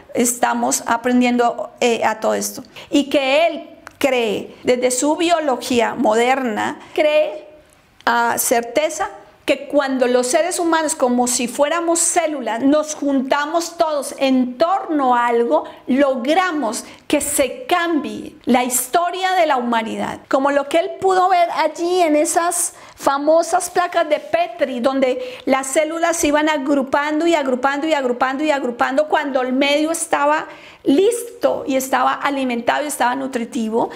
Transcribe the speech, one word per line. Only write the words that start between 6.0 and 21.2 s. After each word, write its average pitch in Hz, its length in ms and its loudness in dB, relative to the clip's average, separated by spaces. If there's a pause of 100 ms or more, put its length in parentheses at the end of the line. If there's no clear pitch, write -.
cree 302 560 0 (560)
a 233 320 0
certeza 294 720 0 (360)
que 277 220 -2
cuando 269 400 0
los 247 200 2
seres 339 300 0
humanos, 320 380 0
como 247 320 2
si 247 220 -2
fuéramos 330 500 0
células, 262 640 -2
nos 302 340 2
juntamos 285 800 -2
todos 311 420 -2
en 254 400 0
torno 311 580 0
a 240 120 2
algo, 240 380 2 (200)
logramos 269 1000 0 (240)
que 294 100 2
se - 460 -2
cambie 339 800 -2
la 247 180 4
historia 349 680 0
de 349 120 4
la 285 120 2
humanidad. 226 720 -4
Como 277 220 2
lo 277 180 0
que 330 80 2
él 359 140 0 (100)
pudo 370 260 4